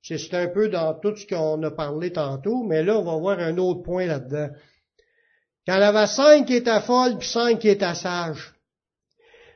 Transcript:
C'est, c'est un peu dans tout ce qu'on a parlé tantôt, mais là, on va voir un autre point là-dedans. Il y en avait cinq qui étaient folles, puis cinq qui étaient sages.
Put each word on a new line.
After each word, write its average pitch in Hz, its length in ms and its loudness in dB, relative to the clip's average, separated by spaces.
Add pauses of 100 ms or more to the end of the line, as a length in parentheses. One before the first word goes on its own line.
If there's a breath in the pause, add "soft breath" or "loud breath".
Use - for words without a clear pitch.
C'est, 160 160 -10
c'est - 160 -10
un 175 140 -2
peu 208 200 0
dans 160 260 -2
tout 202 200 -4
ce - 100 -16
qu'on 160 380 -2
a 156 80 -4
parlé 160 420 -6
tantôt, 160 520 -4
mais 160 180 0
là, 208 160 2
on 180 60 -2
va 165 120 -4
voir 180 220 -2
un 170 200 -2
autre 180 240 -2
point 180 240 -4
là-dedans. 143 420 -6 (1160 soft breath)
Il 180 80 -2
y - 20 2
en 196 40 4
avait 208 280 4
cinq 285 380 6
qui 254 80 0
étaient 233 260 2
folles, 247 380 0
puis - 100 -10
cinq 233 320 0
qui 214 80 4
étaient 202 260 2
sages. 170 600 -8 (1000 soft breath)